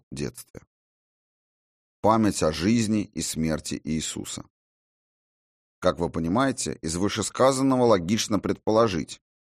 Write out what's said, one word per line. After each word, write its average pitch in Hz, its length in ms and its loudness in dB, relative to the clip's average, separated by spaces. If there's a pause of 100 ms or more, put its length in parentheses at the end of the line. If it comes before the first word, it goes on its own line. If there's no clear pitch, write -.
(120)
детстве. - 500 -10 (1400)
Память 107 400 4
о 78 120 2
жизни 107 500 0
и - 180 -10
смерти 78 600 -4
Иисуса. - 640 -6 (1300)
Как 85 200 0
вы 85 100 0
понимаете, 98 720 -2
из 80 140 -4
вышесказанного 127 880 2
логично 104 560 2
предположить, 107 800 0 (380)